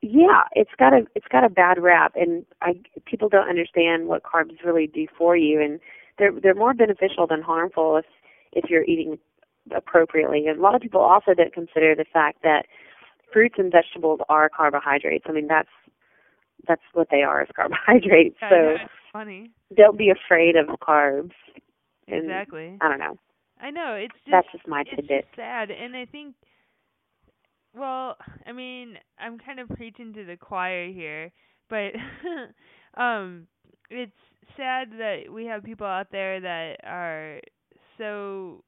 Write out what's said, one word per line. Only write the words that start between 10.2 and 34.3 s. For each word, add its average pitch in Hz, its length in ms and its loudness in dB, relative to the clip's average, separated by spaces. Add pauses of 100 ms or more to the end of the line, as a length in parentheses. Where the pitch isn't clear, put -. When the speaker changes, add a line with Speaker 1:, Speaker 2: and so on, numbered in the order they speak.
Speaker 1:
And 156 120 -4
a - 40 -4
lot 202 120 4
of 254 80 0
people 202 180 0
also 196 340 4
don't 170 180 2
consider 160 420 0
the 156 160 -4
fact 151 320 0
that 156 240 0 (680)
fruits 226 260 2
and 190 140 -2
vegetables 165 560 0
are 156 200 4
carbohydrates. 147 800 -2
I 156 40 -8
mean, 151 140 -4
that's, 156 220 0 (960)
that's 165 160 -2 (100)
what 170 180 -2
they 143 120 2
are, 143 200 -2
is - 100 -6
<laughs> - 40 -16
carbohydrates. - 840 4
Speaker 2:
Yeah, 220 60 -10
I 202 40 0
Speaker 1:
So 190 60 8
Speaker 2:
know, 160 260 4
it's 220 100 -20 (200)
funny. 214 380 -18 (260)
Speaker 1:
don't 208 220 8
be 208 120 4
afraid 170 460 2
of 151 100 4 (140)
carbs. 147 520 0 (760)
And 160 160 -6
Speaker 2:
Exactly. 175 560 -12
Speaker 1:
I 160 80 0
don't 139 100 -2
know. - 200 -10 (420)
Speaker 2:
I 269 100 -14
know, 294 240 -10
it's 214 200 -12
just - 180 -14
Speaker 1:
That's 185 200 2
just - 140 -20
my 147 140 -8
Speaker 2:
it's 147 100 -10
just - 180 -10
Speaker 1:
tidbit. 139 180 -4 (100)
Speaker 2:
sad, 226 340 -10
and 247 260 -16
I 254 80 -14
think, 294 300 -20 (1400)
well, 262 420 -12 (300)
I 240 60 -20
mean, 254 440 -18 (220)
I'm 233 200 -18
kind 262 220 -20
of 240 80 -20
preaching 226 460 -20
to 208 100 -18
the 175 120 -18
choir 180 540 -10
here, 160 400 -16 (400)
but, 208 220 -8 (500)
<laughs> - 580 -20
um, 190 460 -6 (420)
it's 240 240 -14 (440)